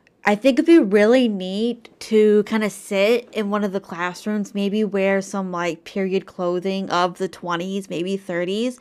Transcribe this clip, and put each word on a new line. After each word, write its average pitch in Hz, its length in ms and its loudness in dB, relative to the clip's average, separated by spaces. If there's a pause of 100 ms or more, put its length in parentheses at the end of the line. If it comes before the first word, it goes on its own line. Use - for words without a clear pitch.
(240)
I 208 120 2
think 247 220 2
it'd 311 80 2
be 339 140 8
really 220 480 4
neat 208 640 -4 (120)
to 214 420 4
kinda 214 260 -2
sit 208 640 0
in 208 160 -4
one 208 140 -2
of 190 100 -4
the 196 60 -2
classrooms, 196 760 -6
maybe 202 280 -2
wear 196 380 0
some, 190 300 -6
like, 175 320 -6
period 190 420 -4
clothing 185 640 -4
of 175 280 0
the 190 100 -4
twenties, 180 600 -6
maybe 185 280 -4
thirties, 196 640 -4